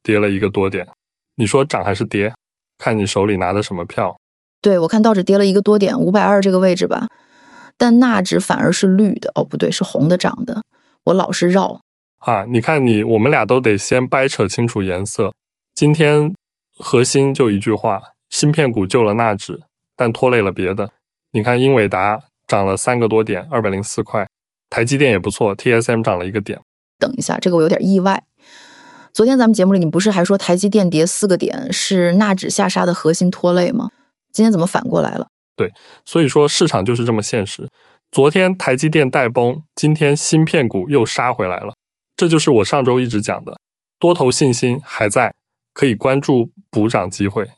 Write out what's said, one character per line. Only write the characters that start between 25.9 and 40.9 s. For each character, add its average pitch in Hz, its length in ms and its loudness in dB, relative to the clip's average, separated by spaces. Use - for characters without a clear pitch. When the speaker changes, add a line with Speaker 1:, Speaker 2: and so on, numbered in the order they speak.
Speaker 1:
M 113 80 0
涨 110 180 -2
了 87 60 -6
一 95 60 -8
个 107 100 -4
点。 104 180 -10
Speaker 2:
等 - 140 -2
一 - 80 -8
下， - 180 -4
这 185 120 -2
个 175 80 0
我 - 20 4
有 156 80 2
点 - 180 0
意 190 140 2
外。 190 240 -2
昨 220 140 2
天 262 120 2
咱 240 80 4
们 220 60 4
节 185 140 2
目 190 80 4
里 190 40 2
你 170 60 2
不 165 160 0
是 214 100 2
还 185 140 2
说 196 140 2
台 180 180 0
积 196 140 0
电 196 180 2
跌 156 160 2
四 190 240 -2
个 180 80 2
点， - 340 -6
是 180 440 0
纳 202 200 2
指 - 140 -6
下 190 180 -2
杀 185 200 0
的 175 80 0
核 - 180 0
心 180 180 0
拖 175 220 0
累 175 180 0
吗？ - 200 -6
今 208 100 0
天 226 80 4
怎 202 80 2
么 165 80 0
反 - 220 -4
过 165 120 0
来 58 140 -4
了？ - 140 -10
Speaker 1:
对， - 180 -4
所 - 160 0
以 156 60 4
说 147 220 2
市 - 180 0
场 104 180 0
就 120 120 0
是 120 80 -2
这 117 80 -2
么 107 100 -2
现 104 240 -4
实。 - 240 -14
昨 135 180 4
天 185 300 2
台 135 160 0
积 143 140 -2
电 151 200 2
带 131 200 0
崩， 123 340 -2
今 151 180 2
天 147 220 2
芯 160 280 2
片 156 220 0
股 110 220 -4
又 139 180 2